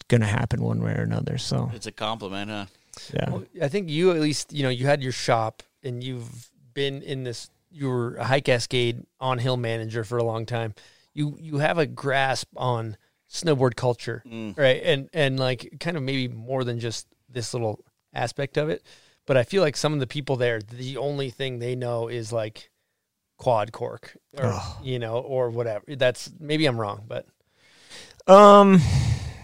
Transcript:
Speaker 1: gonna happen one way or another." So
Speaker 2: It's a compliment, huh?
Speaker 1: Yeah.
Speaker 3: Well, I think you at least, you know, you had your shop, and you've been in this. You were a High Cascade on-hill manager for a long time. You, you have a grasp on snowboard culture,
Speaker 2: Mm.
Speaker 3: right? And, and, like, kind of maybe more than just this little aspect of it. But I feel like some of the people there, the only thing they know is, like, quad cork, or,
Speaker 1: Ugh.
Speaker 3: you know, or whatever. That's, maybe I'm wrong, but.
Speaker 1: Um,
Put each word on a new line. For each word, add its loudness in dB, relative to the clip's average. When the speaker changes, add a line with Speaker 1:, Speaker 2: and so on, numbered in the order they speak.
Speaker 1:
gonna 4
happen -2
one -2
way -2
or -4
another." -4
So -4
Speaker 2:
It's -14
a -8
compliment, -8
huh? -8
Speaker 1:
Yeah. -2
Speaker 3:
Well, -6
I 0
think -4
you 2
at 2
least, -2
you -2
know, 0
you -2
had 2
your -4
shop, -2
and -8
you've -12
been -4
in -6
this. -10
You -6
were -2
a -6
High 4
Cascade 0
on-hill 0
manager -4
for -4
a 0
long -4
time. -4
You, -6
you -6
have 0
a 0
grasp -2
on -4
snowboard 0
culture, -4
Speaker 2:
Mm. -10
Speaker 3:
right? 4
And, -2
and, 0
like, -4
kind -6
of -4
maybe -4
more -6
than -4
just -8
this -8
little -6
aspect -6
of 0
it. -6
But 2
I 4
feel 0
like 2
some 0
of -2
the -2
people -4
there, 0
the -12
only -4
thing -8
they -4
know -4
is, -8
like, -6
quad 0
cork, -12
or, 0
Speaker 1:
Ugh. -4
Speaker 3:
you -4
know, -4
or -2
whatever. -4
That's, 0
maybe 0
I'm 0
wrong, -6
but. -10
Speaker 1:
Um, 12